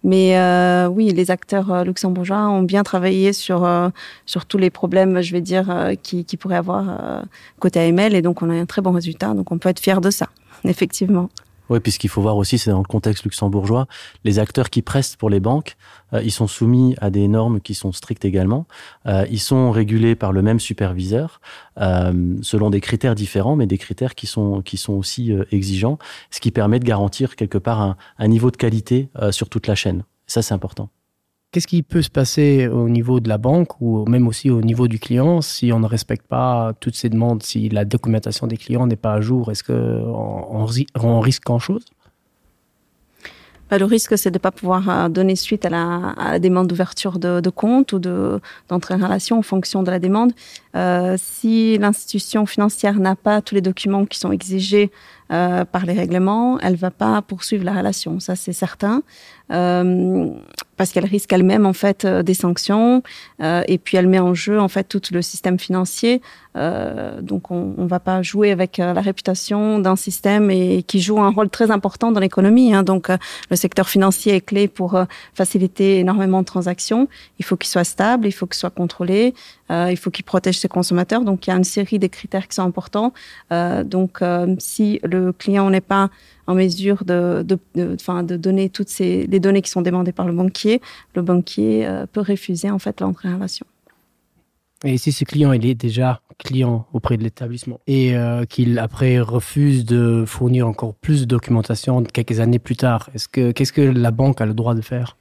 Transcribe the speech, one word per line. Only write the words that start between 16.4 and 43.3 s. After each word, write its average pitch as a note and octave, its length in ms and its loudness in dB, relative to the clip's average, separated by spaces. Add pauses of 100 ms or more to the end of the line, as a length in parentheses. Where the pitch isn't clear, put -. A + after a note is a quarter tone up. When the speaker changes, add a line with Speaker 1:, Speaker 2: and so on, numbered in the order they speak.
Speaker 2:
soumis B2 540 2
à G2+ 100 0
des G2+ 160 2
normes A2 340 2
qui G#2 140 -10
sont G2 160 -6
strictes - 340 -10
également. G2 440 0 (380)
Euh, G2 260 0
ils G#2+ 80 -4
sont B2+ 320 2
régulés A2+ 420 2
par G#2 160 -2
le F#2+ 120 2
même A2 180 2
superviseur, F#2+ 800 -4 (400)
euh, F2+ 600 0
selon G#2 300 0
des G2 100 2
critères A#2 360 -2
différents, G#2 400 -2
mais B2 100 2
des F#2+ 120 0
critères - 360 -6
qui - 140 -14
sont, G2+ 340 -2
qui F#2+ 140 -12
sont - 160 -6
aussi, G#2+ 400 -4
euh, G2 180 0
exigeants, G2 480 -2 (320)
ce - 80 -12
qui - 140 0
permet A2+ 260 2
de B2+ 60 -2
garantir A2 500 0
quelque G#2 240 -4
part A2 220 -2
un, G2 160 0 (240)
un G#2+ 80 2
niveau A#2 240 4
de - 40 -14
qualité, B2 520 0 (120)
euh, G2+ 120 0
sur - 160 -4
toute - 180 -6
la G#2+ 80 2
chaîne. F#2 300 -2 (240)
Ça, A#2 140 0
c'est - 120 -2
important. G2 340 -8 (640)
Speaker 3:
Qu'est-ce E3+ 160 -2
qui E3+ 140 0
peut E3 200 -2
se - 80 -4
passer C#3 560 2
au A#2+ 220 0
niveau A#2 320 2
de A2+ 100 -2
la G#2+ 80 0
banque D3 420 0
ou A2 260 0
même A#2+ 200 4
aussi A#2 240 0
au A#2 100 4
niveau A#2 280 2
du A2 100 -2
client D3 420 2
si A#2+ 320 -2
on A2+ 60 2
ne A2 80 2
respecte A2+ 400 -4
pas B2 540 0
toutes - 160 -6
ces B2 120 -4
demandes, A2+ 340 0
si A2 280 -4
la G#2 160 0
documentation A2 600 -2
des A2+ 120 -6
clients B2 280 -2
n'est A2+ 100 0
pas G#2+ 180 -2
à G#2+ 80 0
jour ? A#2+ 280 0
Est-ce G#2 120 -6
qu'on, B2 100 -6
on A2+ 960 -4
ri-, B2 220 -2 (120)
on A#2 200 4
risque A#2+ 240 0
grand-chose ? B2 420 -2 (1800)